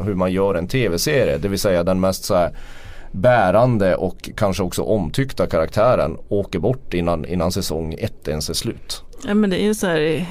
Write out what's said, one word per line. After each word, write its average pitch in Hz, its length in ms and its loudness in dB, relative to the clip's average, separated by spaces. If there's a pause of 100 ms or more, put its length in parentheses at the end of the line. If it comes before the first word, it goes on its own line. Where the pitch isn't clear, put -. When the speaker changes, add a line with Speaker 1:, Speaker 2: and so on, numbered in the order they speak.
Speaker 1:
hur 104 100 -2
man 92 180 0
gör 95 220 2
en 85 140 -2
T 123 200 0
V-serie, 90 500 2
det 92 100 -2
vill 98 100 -2
säga 90 260 2
den 92 160 2
mest 95 240 0
så 101 100 0
här 85 180 2 (600)
bärande 104 840 4
och - 400 -6
kanske 98 260 0
också 87 200 -2
omtyckta 98 640 0
karaktären 85 680 2 (120)
åker 101 300 -2
bort 110 360 -2
innan, 85 300 0
innan 87 280 0
säsong 80 460 -4
ett - 300 -8
ens 76 220 -4
är 80 40 -4
slut. - 480 -6 (240)
Speaker 2:
Ja, 202 80 -2
men 214 160 4
det 180 120 -2
är - 20 0
ju 214 100 2
så 214 120 -2
här 160 440 0